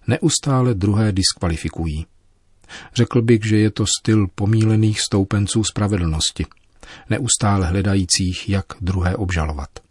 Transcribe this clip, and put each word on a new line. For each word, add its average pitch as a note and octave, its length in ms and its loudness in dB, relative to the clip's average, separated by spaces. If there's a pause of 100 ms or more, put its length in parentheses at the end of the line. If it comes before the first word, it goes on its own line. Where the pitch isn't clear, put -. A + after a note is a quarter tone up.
Neustále B2+ 680 2
druhé G#2 380 2
diskvalifikují. E2 960 -2 (880)
Řekl A#2+ 280 2
bych, A2+ 220 4
že G#2+ 120 2
je G#2+ 140 4
to G#2+ 140 -2 (160)
styl G#2+ 340 2
pomílených A2 680 2
stoupenců G2+ 640 0
spravedlnosti, F2 840 -2 (640)
neustále G#2 560 0
hledajících, F#2+ 840 0
jak G2 180 -2 (140)
druhé F2+ 360 -2
obžalovat. D#2 540 -4 (200)